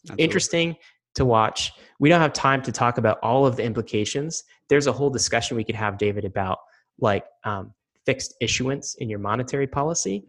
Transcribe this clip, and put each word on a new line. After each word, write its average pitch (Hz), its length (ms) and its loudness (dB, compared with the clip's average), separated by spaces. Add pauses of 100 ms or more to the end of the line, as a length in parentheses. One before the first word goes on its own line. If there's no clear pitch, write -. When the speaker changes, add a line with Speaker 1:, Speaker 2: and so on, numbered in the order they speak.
Speaker 1:
Absolutely. 98 220 -2
Speaker 2:
interesting 170 500 0 (380)
to 139 100 0
watch. 113 480 2 (280)
We 147 100 6
don't 170 100 8
have 151 140 4
time 135 300 2
to 117 100 -4
talk 120 240 2
about 110 260 2
all 131 220 4
of 120 100 4
the 110 80 -2
implications. 117 800 -4 (240)
There's 143 200 4
a 127 40 4
whole 135 180 0
discussion 120 460 -2
we 110 80 -2
could 107 120 -6
have, 104 220 -2
David, 104 280 -2
about, 95 320 -2 (420)
like, 101 240 2 (220)
um, 104 280 -8 (320)
fixed - 360 -4
issuance 131 540 -4
in 113 140 -8
your 104 100 -6
monetary 120 460 -4
policy 165 640 -4